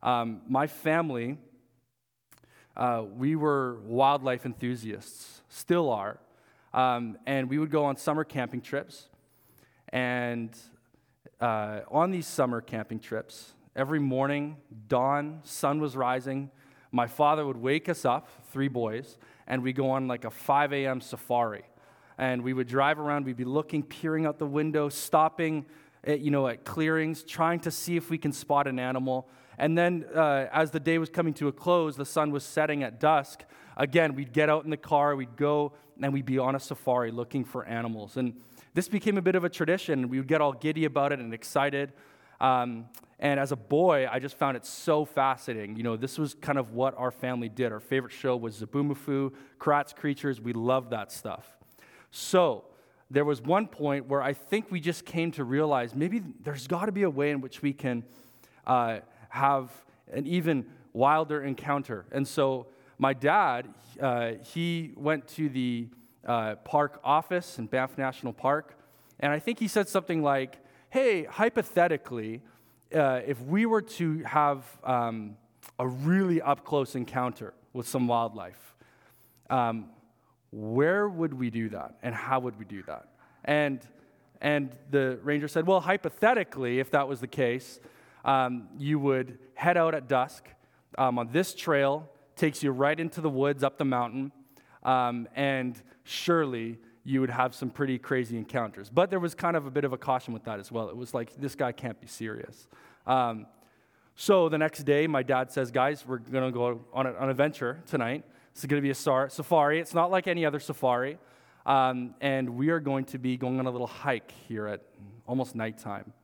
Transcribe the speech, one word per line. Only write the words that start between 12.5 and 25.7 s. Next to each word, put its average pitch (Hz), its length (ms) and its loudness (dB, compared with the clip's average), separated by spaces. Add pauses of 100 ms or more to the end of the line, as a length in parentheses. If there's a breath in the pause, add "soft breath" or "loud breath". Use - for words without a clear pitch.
camping 110 380 -8
trips, - 560 -10 (200)
every 139 240 -2
morning, 143 580 0 (320)
dawn, 143 540 2
sun 147 360 0
was 143 160 -2
rising, 131 560 -2 (400 soft breath)
my 120 160 2
father 147 380 4
would 135 100 -4
wake 135 320 0
us - 160 -4
up, 131 240 2 (240)
three 135 160 0
boys, 120 500 -4 (300 loud breath)
and 127 160 -2
we'd 127 120 -2
go 135 160 2
on, 135 140 0
like, 123 200 -4
a 113 40 -6
five 143 440 2
A 139 120 0
M 131 140 -2
safari. 117 640 -2 (540 soft breath)
And 127 260 -2
we 127 80 -2
would 127 160 -2
drive 139 320 2
around, 147 260 -2
we'd 127 120 -6
be 123 80 -4
looking, 147 380 -2
peering 160 420 -2
out 151 120 -2
the 156 100 -4
window, 151 420 0
stopping 156 760 0 (380 loud breath)